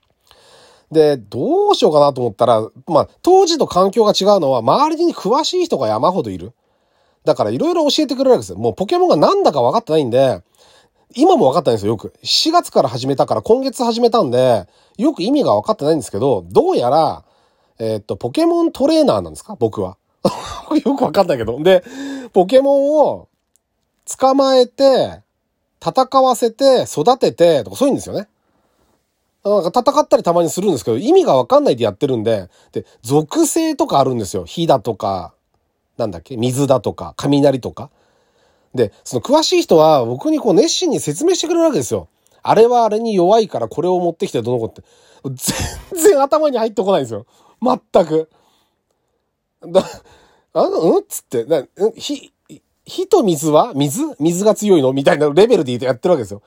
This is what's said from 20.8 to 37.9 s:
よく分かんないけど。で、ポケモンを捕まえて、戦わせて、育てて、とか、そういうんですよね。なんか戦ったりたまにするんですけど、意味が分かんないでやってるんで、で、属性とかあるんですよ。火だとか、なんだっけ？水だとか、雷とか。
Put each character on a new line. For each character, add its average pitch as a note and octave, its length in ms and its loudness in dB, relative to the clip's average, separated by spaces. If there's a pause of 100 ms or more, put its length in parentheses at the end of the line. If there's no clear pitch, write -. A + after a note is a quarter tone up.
よ C#4 120 -2
く B3 100 -2
分 D3+ 60 -2
か G3 120 2
ん - 40 -12
な D3+ 80 0
い - 20 -4
け A2 80 -6
ど。 B2 160 -6
で、 F3+ 220 4 (500)
ポ F#3+ 140 2
ケ C4 140 4
モ C#4 100 2
ン C#4+ 280 2
を A#2+ 280 0 (920)
捕 C4 160 2
ま C4+ 240 2
え B3 80 4
て、 F#3+ 560 0 (640)
戦 C4 360 0
わ B3+ 140 4
せ A#3 140 -2
て、 B3 420 2
育 A#3 280 2
て F3 120 0
て、 D#3+ 320 2
と F#2+ 60 -16
か、 - 80 -14
そ B3+ 80 0
う C#4+ 40 2
い - 20 0
う - 20 0
ん - 20 -2
で G#2 60 -4
す F2+ 80 -14
よ A2+ 60 -8
ね。 G3 120 -10 (1160)
な G#3 160 2
ん E3+ 120 -2
か B3 100 0
戦 C#4 180 2
っ D4 80 2
た C#4 100 4
り A3 60 -2
た E3+ 100 2
ま F3 80 2
に D#3+ 80 0
す - 120 -8
る G#3 80 0
ん - 20 2
で C3 80 -2
す - 60 -12
け B2 40 -4
ど、 A2+ 80 0
意 A3+ 160 0
味 F#4+ 120 4
が E3 100 2
分 B2 120 0
か C#4+ 120 4
ん D4 40 0
な A#3+ 60 0
い C#3+ 60 0
で A#2+ 80 -4
や G#2 80 2
っ F#2+ 40 -8
て D3 120 -2
る B2+ 100 -2
ん G#2+ 60 -4
で、 G#2 260 -2 (220)
で、 G#2+ 160 -10 (160)
属 D#3 420 0
性 D#4+ 300 -2
と E4 100 -2
か D3+ 140 0
あ C3+ 40 4
る B2+ 120 -2
ん - 20 -4
で G#2+ 80 -6
す - 100 -8
よ。 F2+ 100 -6
火 E3 200 -6
だ C#3+ 140 2
と G#2+ 160 -6
か、 F#2+ 400 -6 (600)
な A#2+ 100 -4
ん G2+ 40 -6
だ E2+ 80 -12
っ - 40 -20
け？ C3 140 -14
水 B2+ 280 0
だ C3 160 2
と G2+ 120 -6
か、 E2 240 -14
雷 C#3+ 440 2
と F#2 100 -8
か。 A#2 200 -16 (840)